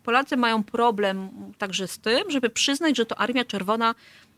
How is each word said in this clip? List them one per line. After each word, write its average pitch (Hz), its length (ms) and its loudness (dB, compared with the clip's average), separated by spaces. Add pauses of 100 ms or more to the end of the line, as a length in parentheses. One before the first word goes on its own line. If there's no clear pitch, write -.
Polacy 262 340 2
mają 226 260 2
problem 202 680 0 (280)
także 190 300 -4
z - 120 -12
tym, 311 320 0
żeby 247 180 0
przyznać, 285 480 0
że 226 80 2
to - 140 -10
Armia 247 260 0
Czerwona, 226 500 0 (420)